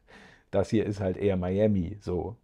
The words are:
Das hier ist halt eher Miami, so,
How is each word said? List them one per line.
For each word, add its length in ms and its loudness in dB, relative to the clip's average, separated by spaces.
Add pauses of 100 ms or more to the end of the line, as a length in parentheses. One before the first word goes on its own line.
(520)
Das 180 2
hier 160 2
ist 160 -2
halt 160 0
eher 180 0
Miami, 640 0
so, 440 -4